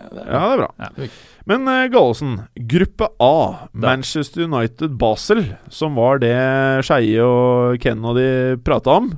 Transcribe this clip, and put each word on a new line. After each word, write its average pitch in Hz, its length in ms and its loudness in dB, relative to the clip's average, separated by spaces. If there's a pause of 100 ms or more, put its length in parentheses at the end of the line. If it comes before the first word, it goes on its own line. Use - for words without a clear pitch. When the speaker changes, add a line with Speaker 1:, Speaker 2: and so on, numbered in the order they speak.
(120)
Speaker 1:
det. - 160 -14
Speaker 2:
Ja, 135 140 -2
det 202 100 0
er 262 80 2
bra. 110 200 -4
Speaker 3:
Ja. 135 280 -12 (400)
Speaker 2:
Men, 262 200 0
eh, 254 200 2
Gallosen, 143 460 2 (340)
gruppe 180 400 0 (120)
A, 131 160 4 (160)
Speaker 3:
Da. - 200 -16
Speaker 2:
Manchester 131 720 -4
United, 135 560 -4
Basel, 190 460 0 (240)
som 151 260 -6
var 127 240 2
det 120 140 2 (500)
Skeie 113 400 2
og 123 560 2
Ken 113 240 -2
og 120 160 0
de 131 80 2 (300)
pratet 123 340 0
om. 208 160 4 (100)